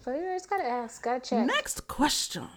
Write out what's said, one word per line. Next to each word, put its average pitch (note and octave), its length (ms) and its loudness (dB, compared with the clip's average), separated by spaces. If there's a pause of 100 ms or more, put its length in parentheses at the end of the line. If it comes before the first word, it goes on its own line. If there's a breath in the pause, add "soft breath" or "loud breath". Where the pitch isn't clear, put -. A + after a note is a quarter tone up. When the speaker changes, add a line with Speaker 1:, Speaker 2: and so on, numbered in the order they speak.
Speaker 1:
But, B3 120 -4
you D#4 100 -2
know, F#4 100 -2
just F#4 140 -6
gotta G4 160 2
ask, A#3+ 360 -2
gotta A#3+ 200 0
check. A3 240 2
Speaker 2:
Next - 420 0
question. - 680 0